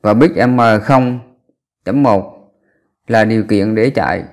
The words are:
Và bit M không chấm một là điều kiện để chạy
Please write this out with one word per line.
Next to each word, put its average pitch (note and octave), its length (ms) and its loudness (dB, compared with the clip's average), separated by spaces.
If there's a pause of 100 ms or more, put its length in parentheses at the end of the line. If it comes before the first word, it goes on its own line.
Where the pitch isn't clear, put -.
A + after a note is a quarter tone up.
Và G#2+ 120 0
bit C#3+ 180 2 (160)
M B2 120 0 (240)
không B2 520 -2 (500)
chấm B2+ 180 -2
một G2+ 480 -2 (560)
là A2 180 2
điều A2 240 -2
kiện G#2+ 260 0
để A#2 200 0
chạy F2 380 -4